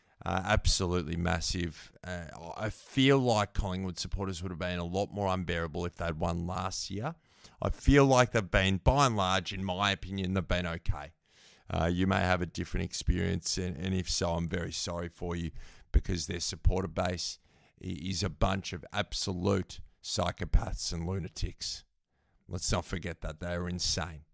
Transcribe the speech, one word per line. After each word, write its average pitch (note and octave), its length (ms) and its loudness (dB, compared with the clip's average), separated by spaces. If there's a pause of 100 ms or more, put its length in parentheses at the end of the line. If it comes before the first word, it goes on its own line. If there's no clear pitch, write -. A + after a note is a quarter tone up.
(240)
Uh, F2+ 200 0
absolutely F2+ 720 4
massive. E2+ 760 -2 (100)
Uh, F2+ 220 -10 (320)
I G#2+ 140 -4
feel C#3 480 4
like A2+ 340 2
Collingwood F#2 460 -2
supporters F#2+ 440 -4
would F#2 100 -4
have E2 60 -8
been F2+ 200 -2
a F2 60 -2
lot F#2 280 0
more G2 220 0
unbearable E2+ 520 -2
if - 100 -8
they'd E2+ 220 -4
won E2+ 280 -2
last F2+ 420 -4
year. A2+ 280 -6 (460)
I - 60 2
feel C#3 380 8
like B2+ 260 6
they've G2+ 180 2
been, G2 280 4
by C3+ 280 6
and A2+ 100 2
large, F#2+ 360 2
in F#2+ 100 -6
my F#2+ 300 0
opinion, F#2+ 400 -2
they've F#2+ 160 0
been F2+ 180 2
okay. D#2+ 460 -4 (560)
Uh, E2+ 240 2
you F2+ 140 2
may F#2+ 140 4
have F2+ 200 2
a F2 60 -2
different F2+ 380 -4
experience, F2+ 760 0
and, F#2 180 -4
and F#2 180 -2
if F#2 140 -2
so, F2 220 0
I'm E2+ 180 0
very F2 240 -4
sorry F2 360 -6
for E2+ 280 -6
you, E2 140 -4 (420)
because F2 340 0
their F2 140 -6
supporter F#2 480 0
base F2+ 500 -4 (460)
i-, - 40 -8
is F#2 340 -4
a F#2+ 80 0
bunch F#2+ 420 -2
of F2 220 -10
absolute G2 840 -2 (220)
psychopaths - 920 0
and E2 120 -4
lunatics. - 800 -6 (640)
Let's F#2 240 -2
not F#2 140 0
forget E2+ 340 -6
that. D#2 200 -8
They F2 120 -4
are F2 160 -2
insane. E2+ 540 -4 (120)